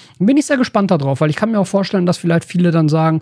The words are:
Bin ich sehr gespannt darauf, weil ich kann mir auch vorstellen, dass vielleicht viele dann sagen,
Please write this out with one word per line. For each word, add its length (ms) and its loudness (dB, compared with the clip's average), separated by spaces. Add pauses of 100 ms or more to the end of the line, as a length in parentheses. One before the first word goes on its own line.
(180)
Bin 200 2
ich 100 0
sehr 100 0
gespannt 320 0
darauf, 320 0
weil 80 0
ich 60 -2
kann 160 -2
mir 80 0
auch 80 0
vorstellen, 400 -2
dass 100 0
vielleicht 280 -2
viele 260 0
dann 180 2
sagen, 320 0